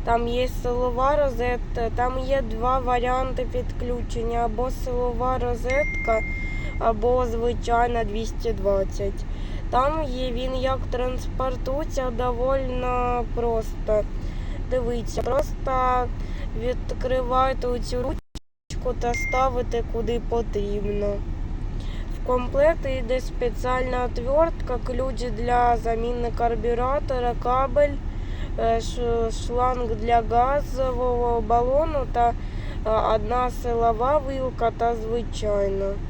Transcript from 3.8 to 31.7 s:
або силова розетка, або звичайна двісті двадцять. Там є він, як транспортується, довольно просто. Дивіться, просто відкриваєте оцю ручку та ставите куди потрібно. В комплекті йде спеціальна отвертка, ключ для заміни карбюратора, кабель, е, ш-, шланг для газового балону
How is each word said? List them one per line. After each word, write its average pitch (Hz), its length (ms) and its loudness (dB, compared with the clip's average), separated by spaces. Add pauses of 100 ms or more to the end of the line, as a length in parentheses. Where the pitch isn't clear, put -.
або 233 320 0
силова 247 680 0
розетка, 247 840 0 (580)
або 240 480 2
звичайна 240 760 2
двісті 220 480 -2
двадцять. 196 720 0 (460)
Там 294 340 2
є 254 280 -2
він, 254 240 -2
як 262 220 0 (120)
транспортується, 254 1200 -2
довольно 247 1120 0 (100)
просто. 220 680 0 (680)
Дивіться, 240 520 -2
просто 254 840 2 (540)
відкриваєте 254 1040 0
оцю 247 360 -2
ручку - 1000 -6
та 240 140 0
ставите 240 800 0
куди 226 360 0
потрібно. 202 840 0 (1000)
В - 120 -4
комплекті 269 640 2
йде 254 300 -2
спеціальна 254 840 -2
отвертка, 254 840 0
ключ 254 360 -2 (160)
для 240 380 4
заміни 233 600 -2
карбюратора, 240 1040 0
кабель, 269 520 2 (640)
е, 226 220 2
ш-, 233 500 0
шланг 247 640 0
для 233 360 4
газового 247 1080 2
балону 254 720 2